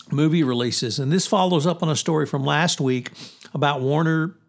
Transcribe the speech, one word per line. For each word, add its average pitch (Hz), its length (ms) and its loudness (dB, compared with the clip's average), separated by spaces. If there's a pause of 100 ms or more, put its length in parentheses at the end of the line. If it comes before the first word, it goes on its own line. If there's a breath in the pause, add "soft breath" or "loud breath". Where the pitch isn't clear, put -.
(100)
movie 156 320 2
releases. 120 560 -2
And 139 140 -2
this 185 120 2
follows 185 400 2
up 170 160 -2
on 165 80 0
a 156 60 0
story 156 320 0
from 135 180 -4
last 147 360 0
week 127 320 -2 (420 loud breath)
about 143 260 0
Warner 160 540 0 (140)